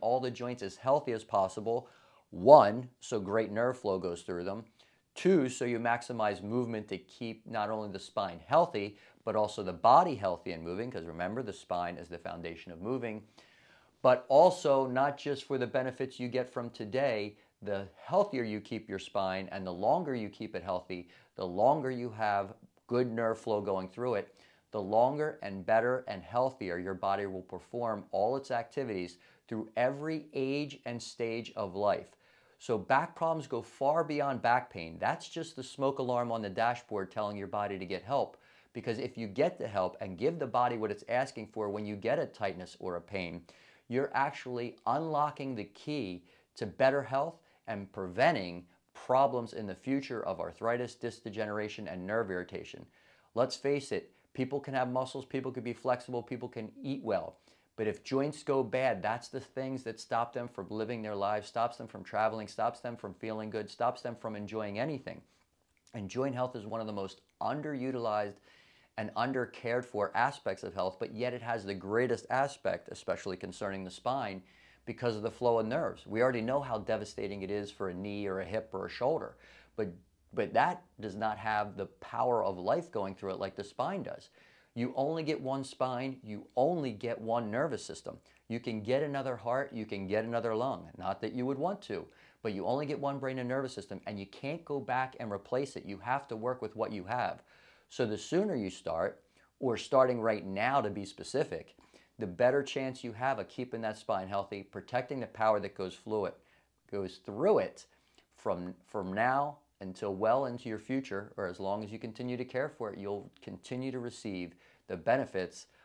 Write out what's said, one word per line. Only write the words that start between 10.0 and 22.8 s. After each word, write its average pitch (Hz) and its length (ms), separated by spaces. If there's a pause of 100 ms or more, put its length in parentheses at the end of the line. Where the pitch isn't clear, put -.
healthy 92 360
and 82 120
moving, 98 280
'cause 85 140
remember, 90 360
the 107 120
spine 87 440
is 87 120
the 85 80
foundation 85 540
of 82 100
moving. 110 420 (800)
But 127 280
also, 143 580
not 135 300
just 143 260
for 139 140
the 123 100
benefits 127 520
you 123 80
get 123 220
from 120 200
today, 110 680 (240)
the 98 340
healthier 139 480
you 107 160
keep 107 300
your 95 100
spine 95 520
and 95 140
the 90 80
longer 131 420
you 107 140
keep 104 260
it 87 80
healthy, 90 460 (260)
the 95 100
longer 127 460
you 123 180
have 104 460 (320)